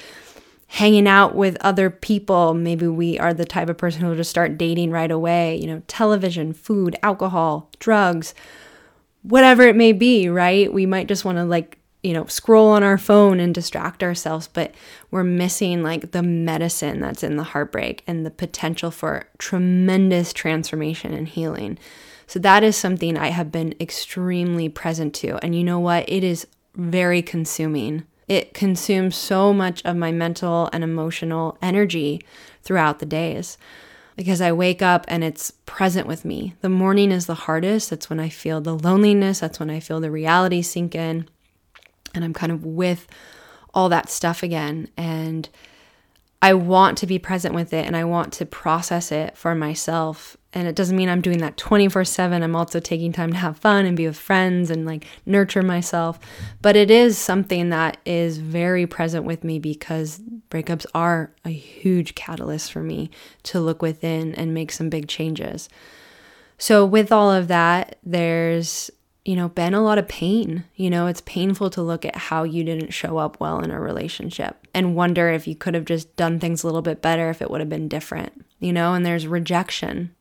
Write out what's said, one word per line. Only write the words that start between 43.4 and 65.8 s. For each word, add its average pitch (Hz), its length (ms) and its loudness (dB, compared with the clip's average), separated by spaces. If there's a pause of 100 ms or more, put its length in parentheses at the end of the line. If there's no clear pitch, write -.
all 185 140 4
that 170 200 0
stuff - 340 -4
again. 160 540 -6
And 160 520 -6 (920)
I 190 120 8
want 185 440 4
to - 80 -6
be 190 120 -2
present 185 360 -6
with 170 180 -6
it, 160 140 -2
and 170 100 -4
I 165 60 -2
want 170 320 -2
to - 100 -8
process 170 680 -4
it 156 240 -4
for 165 180 -2
myself. 160 800 -4 (160)
And 180 140 -4
it 165 80 -4
doesn't 185 220 0
mean 185 120 2
I'm 180 120 0
doing 175 180 0
that 160 180 -4
twenty-four 196 480 2
seven. 175 380 0
I'm 165 140 -2
also 170 240 -2
taking 165 320 -4
time 165 180 -4
to 170 80 -2
have 170 200 -6
fun 202 280 2
and 180 100 0
be 160 120 -2
with 156 100 -8
friends 185 500 0
and, 160 160 -4
like, 160 220 -8 (180)
nurture 196 380 2
myself. 175 560 -2 (420)
But 208 140 6
it 208 160 8
is 233 260 8
something 185 540 -2
that 160 340 -2
is 170 340 -2
very 170 480 -2
present 165 380 -4
with 165 200 -6
me 160 160 -4
because 156 600 -6 (300)
breakups 160 340 -6 (120)
are 165 360 0 (120)
a 165 60 -8
huge 175 640 -2
catalyst - 560 -10
for 165 100 -8
me 156 260 -8 (360)
to - 160 -4
look 165 200 -2
within 160 540 -4
and 160 180 -4
make 160 200 -6
some 165 180 -6
big 151 160 -6
changes. - 640 -8 (920)